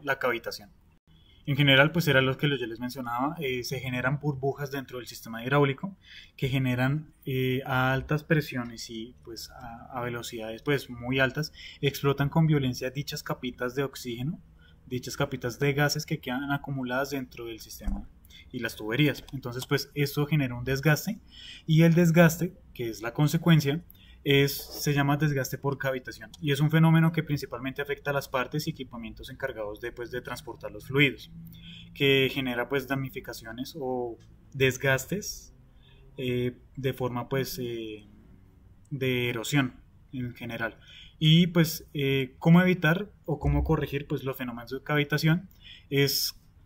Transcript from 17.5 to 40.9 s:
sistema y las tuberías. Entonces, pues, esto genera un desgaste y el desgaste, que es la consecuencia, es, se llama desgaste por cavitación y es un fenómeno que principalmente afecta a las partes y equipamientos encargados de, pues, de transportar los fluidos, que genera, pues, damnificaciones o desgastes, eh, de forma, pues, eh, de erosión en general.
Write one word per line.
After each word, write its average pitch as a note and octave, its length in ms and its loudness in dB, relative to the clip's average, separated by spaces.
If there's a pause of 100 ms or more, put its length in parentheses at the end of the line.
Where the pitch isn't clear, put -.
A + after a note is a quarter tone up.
sistema G2+ 500 -6 (440)
y B2 80 -8
las A2+ 160 -4
tuberías. B2 560 0
Entonces, B2+ 340 -8
pues, C#3 280 0
esto D3 320 0
genera C3+ 280 2
un A#2+ 100 -8
desgaste C#3+ 540 0 (480)
y D#3+ 160 6
el E3 120 8
desgaste, E3+ 640 6 (160)
que A#2 160 -6
es G#2 140 -8
la A#2 120 -6
consecuencia, D3+ 680 4 (440)
es, C#3 280 4
se - 360 -4
llama C#3+ 240 2
desgaste C#3 400 -2
por C#3 220 -2
cavitación B2 640 -6
y D3+ 100 -2
es C3+ 80 2
un D3 100 4
fenómeno D#3+ 440 6
que D#3+ 100 0
principalmente C3+ 580 -6
afecta C#3 300 -4
a - 20 0
las C#3 160 -2
partes C3+ 380 -4
y D#3+ 40 -2
equipamientos A#2+ 600 -12
encargados A2 500 -8
de, A#2+ 120 -8
pues, A#2 180 -12
de B2 100 -6
transportar A2 520 -12
los G#2 160 -16
fluidos, C3+ 420 0 (640)
que C3+ 380 4
genera, B2 360 -4
pues, C3+ 200 -2
damnificaciones C3 880 -8
o B2 400 -6 (340)
desgastes, C3+ 1000 -2 (640)
eh, B2 400 -2 (180)
de C3 180 -2
forma, B2 360 -4
pues, C3 340 -2
eh, A2 460 -8 (840)
de B2+ 380 0
erosión B2 460 0 (380)
en B2 220 -8
general. A2+ 460 -8 (400)